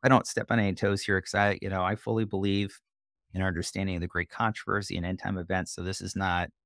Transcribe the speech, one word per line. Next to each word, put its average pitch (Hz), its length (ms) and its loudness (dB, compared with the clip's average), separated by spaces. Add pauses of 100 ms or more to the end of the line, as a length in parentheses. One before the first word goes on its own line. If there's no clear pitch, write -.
I 127 40 6
don't 127 180 6
step - 240 -4
on 113 100 4
any 98 140 2
toes 101 280 2
here 95 180 2
'cause - 140 -10
I, 101 280 4
you 98 80 -4
know, 95 140 0
I 98 120 2
fully 113 300 -2
believe 101 540 0 (540)
in 95 80 0
our 95 60 2
understanding 92 480 -2
of 85 60 -2
the 90 60 -4
great 87 220 -4
controversy 104 680 -2
and 87 100 -2
end 92 140 -2
time 95 180 -4
events. 90 360 -2
So 90 80 -8
this 95 200 -4
is 95 140 -8
not, 90 340 0 (160)